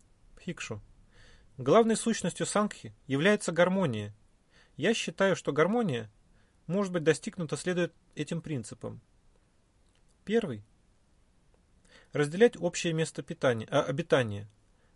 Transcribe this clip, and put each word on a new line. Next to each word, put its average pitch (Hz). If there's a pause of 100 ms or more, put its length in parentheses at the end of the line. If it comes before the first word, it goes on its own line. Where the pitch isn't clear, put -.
(360)
"Бхикшу, - (760)
главной 202
сущностью 185
сангхи 202 (120)
является 180
гармония. 160 (600)
Я 170
считаю, 196
что -
гармония 156 (560)
может 185
быть 175
достигнута 156
следует 175 (200)
этим 156
принципам. 113 (1200)
Первый. 185 (1500)
Разделять 160
общее 170
место 160
питания, 117
а, 147
обитания, 117 (480)